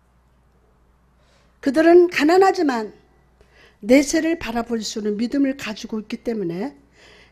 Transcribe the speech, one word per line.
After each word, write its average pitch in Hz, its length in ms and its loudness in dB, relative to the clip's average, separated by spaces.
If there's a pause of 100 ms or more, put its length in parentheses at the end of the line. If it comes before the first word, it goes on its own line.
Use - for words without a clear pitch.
(1600)
그들은 330 500 4
가난하지만 320 840 0 (880)
내세를 302 580 2
바라볼 226 420 -6
수 208 180 -10
있는 208 180 -4
믿음을 269 380 -2
가지고 214 440 -10
있기 214 180 -12
때문에 214 580 -8 (560)